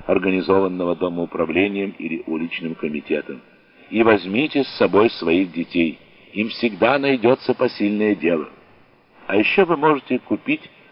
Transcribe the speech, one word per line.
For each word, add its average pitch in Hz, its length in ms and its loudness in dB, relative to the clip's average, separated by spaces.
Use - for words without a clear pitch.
организованного 92 880 0
домоуправлением 87 1000 -2
или 80 300 -8
уличным 80 480 -6
комитетом. 76 680 -6
И 110 140 2
возьмите 110 600 2
с - 140 -12
собой 101 320 4
своих 85 420 0
детей. 82 480 -2
Им 107 160 -4
всегда 110 500 0
найдется 131 540 2
посильное 107 640 0
дело. 85 320 -2
А - 80 0
еще 139 300 4
вы 165 100 2
можете 143 440 0
купить - 420 -4